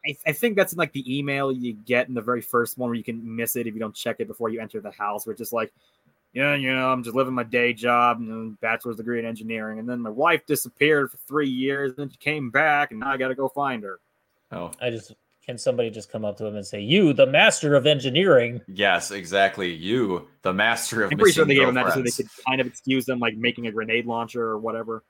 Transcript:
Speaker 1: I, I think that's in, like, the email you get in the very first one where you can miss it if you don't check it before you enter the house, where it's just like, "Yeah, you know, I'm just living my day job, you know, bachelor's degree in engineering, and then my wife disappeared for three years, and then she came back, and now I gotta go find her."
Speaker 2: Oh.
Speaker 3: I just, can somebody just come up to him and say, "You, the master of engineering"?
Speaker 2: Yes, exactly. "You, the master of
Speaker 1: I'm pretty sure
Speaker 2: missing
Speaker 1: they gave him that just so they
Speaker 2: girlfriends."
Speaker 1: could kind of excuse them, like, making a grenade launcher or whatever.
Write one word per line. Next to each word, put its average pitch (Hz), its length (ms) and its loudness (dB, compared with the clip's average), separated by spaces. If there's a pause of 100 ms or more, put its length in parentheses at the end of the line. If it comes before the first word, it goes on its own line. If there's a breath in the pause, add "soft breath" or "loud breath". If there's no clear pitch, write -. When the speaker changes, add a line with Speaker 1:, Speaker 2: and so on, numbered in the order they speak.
Speaker 1:
I, 147 100 -6 (120)
I 156 40 0
think 220 240 0
that's 190 160 4
in, 165 60 -6
like, 160 160 0
the 131 240 -4
email 139 340 0
you 123 220 -4
get 120 340 0
in 127 60 -8
the 117 80 -4
very 120 180 -2
first 117 380 -2
one 123 100 -2
where 117 80 -2
you 107 80 -6
can 113 320 -8
miss 117 180 -4
it 120 120 -2
if 107 80 -6
you 110 60 -8
don't 107 140 -6
check - 240 -4
it 110 100 -4
before 113 200 -6
you 113 100 -4
enter 110 220 -10
the 101 100 -12
house, 104 360 -6
where 113 60 -8
it's 104 80 -10
just 110 120 -8
like, 110 220 -4 (580)
"Yeah, 143 220 0
you 131 180 -2
know, 131 180 2
I'm 127 120 0
just 117 120 -8
living 131 200 2
my 123 80 -2
day 120 320 2
job, 120 440 4
you 117 80 -6
know, 113 360 -10
bachelor's 113 340 -4
degree 117 220 -4
in 113 80 -4
engineering, 110 520 -8
and 113 80 -8
then 123 140 -6
my 113 80 -6
wife 151 380 2
disappeared 143 640 2
for - 80 -20
three 143 320 -2
years, 135 400 -2
and 127 80 -14
then 143 100 -8
she - 80 -18
came 147 340 -6
back, 147 420 2
and 110 80 -12
now 135 100 -4
I 135 80 -2
gotta 131 160 -2
go 135 160 -2
find 131 340 -4
her." 95 160 -14 (520)
Speaker 2:
Oh. 87 180 -8 (100)
Speaker 3:
I 123 80 -4
just, 113 240 -10 (320)
can 120 140 -10
somebody 120 320 0
just 104 200 -14
come 110 140 -6
up 104 140 -6
to 110 80 -6
him 104 100 -6
and 104 80 -8
say, 104 160 -10
"You, 151 320 4
the 131 140 8
master 151 480 4
of 135 120 6
engineering"? 135 840 4
Speaker 2:
Yes, 95 420 2
exactly. 98 600 2
"You, 92 580 -2 (120)
the 92 140 -2
master 113 480 0
of 98 100 0
Speaker 1:
I'm 147 60 -2
pretty 196 160 8
sure 156 100 6
Speaker 2:
missing 147 120 2
Speaker 1:
they 139 40 6
gave 131 80 4
him 123 60 0
that 127 100 2
just 92 120 2
so 135 40 0
they 123 40 -2
Speaker 2:
girlfriends." 117 320 -4
Speaker 1:
could - 120 -20
kind 131 140 0
of 123 40 0
excuse 131 380 -2
them, 127 140 -2
like, 117 180 -2
making 120 300 -4
a 113 60 -4
grenade 110 340 -2
launcher 117 360 -4
or 110 140 -2
whatever. 110 540 -6